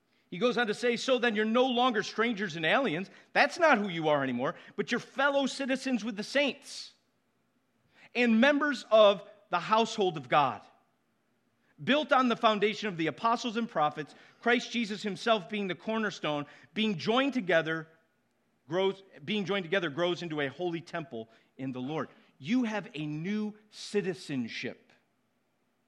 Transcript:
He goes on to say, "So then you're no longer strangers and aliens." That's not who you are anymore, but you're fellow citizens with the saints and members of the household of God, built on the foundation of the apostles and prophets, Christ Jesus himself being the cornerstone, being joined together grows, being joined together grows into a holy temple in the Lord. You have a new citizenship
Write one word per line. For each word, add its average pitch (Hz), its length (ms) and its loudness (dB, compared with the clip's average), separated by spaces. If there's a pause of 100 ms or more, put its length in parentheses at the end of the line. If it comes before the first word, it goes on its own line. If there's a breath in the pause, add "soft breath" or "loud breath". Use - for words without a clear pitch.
(300)
He 175 100 -10
goes 247 180 2
on 240 100 2
to 214 60 -2
say, 240 240 0
"So 262 220 0
then 226 160 0
you're 214 100 2
no 240 200 4
longer 240 380 2
strangers 208 520 -2
and 165 100 -4
aliens." 190 440 0 (240 loud breath)
That's 269 240 4
not 311 200 6
who 202 100 -2
you 165 220 -2
are 143 140 4
anymore, 131 320 -2 (200 loud breath)
but - 160 -4
you're 226 80 -2
fellow 277 460 0
citizens 262 580 -4
with 214 140 -8
the 208 60 -8
saints - 680 -4 (1200 soft breath)
and 226 280 4
members 285 500 2
of 208 320 8 (280)
the 175 80 0
household 196 580 2
of 131 100 -10
God, 131 340 4 (1200)
built 269 300 2
on 262 160 4
the 226 80 2
foundation 214 540 2
of 170 80 -8
the 165 100 0
apostles 233 480 -2
and 226 140 -4
prophets, 151 440 -2 (280 loud breath)
Christ 240 300 2
Jesus 214 300 -4
himself 208 480 -2
being 202 180 -4
the 175 80 -4
cornerstone, 185 720 -4 (280 loud breath)
being 208 240 0
joined 240 360 0
together 165 540 -2 (800)
grows, 190 340 -2 (240)
being 208 200 -2
joined 196 180 -2
together 170 260 -2
grows 170 320 -2
into 156 200 -6
a 139 60 0
holy 170 340 -6
temple 131 480 -10 (280 soft breath)
in 135 140 -6
the 127 100 -8
Lord. 139 280 -6 (280 soft breath)
You 233 280 -2
have 214 280 -4
a 151 120 -6
new 202 480 -4 (180 soft breath)
citizenship 151 1200 -6 (960)